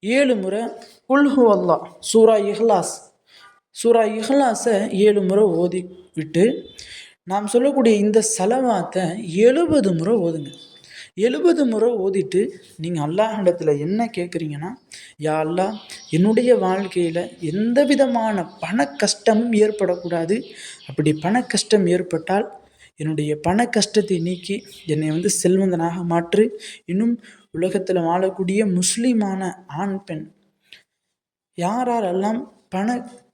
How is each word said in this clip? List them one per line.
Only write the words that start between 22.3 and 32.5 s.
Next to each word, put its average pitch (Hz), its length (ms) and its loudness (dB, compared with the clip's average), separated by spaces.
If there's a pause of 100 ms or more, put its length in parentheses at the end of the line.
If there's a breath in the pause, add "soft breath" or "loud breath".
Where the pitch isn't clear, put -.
என்னுடைய 151 400 -4
பண 190 320 0
கஷ்டத்தை 208 500 0
நீக்கி 180 480 -6 (200)
என்னை 156 220 -2
வந்து 170 220 -2 (120)
செல்வந்தனாக 180 640 0
மாற்று." 170 560 0 (240 loud breath)
இன்னும் 226 360 -2 (380 loud breath)
உலகத்துல 185 440 -2
வாழக்கூடிய 185 760 0
முஸ்லிமான 196 760 -2 (120)
ஆண், 190 380 -6
பெண் 156 280 -12 (1200 soft breath)
யார் 220 340 -4
யாரெல்லாம் 214 560 -2 (240)